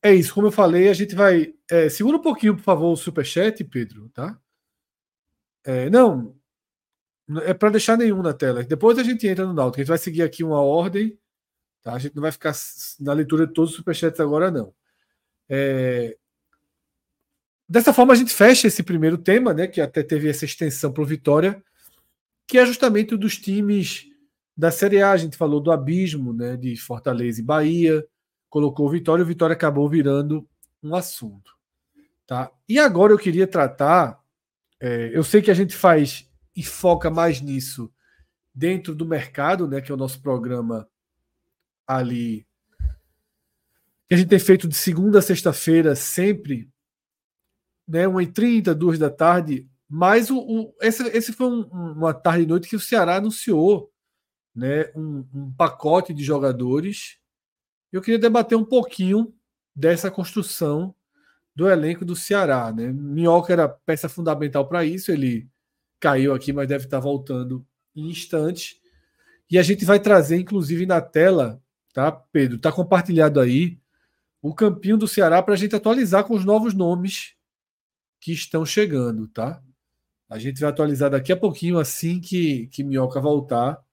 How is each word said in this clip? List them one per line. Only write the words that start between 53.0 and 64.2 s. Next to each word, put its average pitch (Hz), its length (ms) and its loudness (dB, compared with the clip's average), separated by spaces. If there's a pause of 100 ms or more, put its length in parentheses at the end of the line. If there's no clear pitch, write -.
anunciou, 208 760 0 (640)
né, 139 420 -4
um, 151 280 -10 (100)
um 139 180 -12
pacote 165 640 0
de 143 100 -10
jogadores. 139 960 -4 (720)
Eu 185 80 -6
queria 220 180 0
debater 233 380 2
um 220 80 2
pouquinho 220 680 0 (400)
dessa 165 360 0
construção 175 840 -6 (600)
do 165 140 0
elenco 170 360 0
do 170 120 -8
Ceará, 139 560 -2
né? 113 180 -6
Minhoca 165 600 2
era 165 160 2
peça 156 400 -6
fundamental 147 580 -4